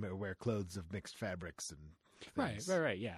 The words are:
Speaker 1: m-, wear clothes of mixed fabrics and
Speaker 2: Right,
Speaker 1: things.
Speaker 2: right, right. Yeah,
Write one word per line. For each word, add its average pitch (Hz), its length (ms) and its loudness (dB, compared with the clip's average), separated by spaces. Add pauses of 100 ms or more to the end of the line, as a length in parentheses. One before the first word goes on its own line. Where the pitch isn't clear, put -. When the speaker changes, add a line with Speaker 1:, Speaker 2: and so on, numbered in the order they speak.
Speaker 1:
m-, 98 160 0
wear 95 200 -2
clothes 101 400 2
of 85 160 -4
mixed - 240 -4
fabrics 90 560 -4
and 76 80 -12 (560)
Speaker 2:
Right, 262 160 4
Speaker 1:
things. 107 160 -2
Speaker 2:
right, 185 100 6
right. 123 200 4
Yeah, 101 200 0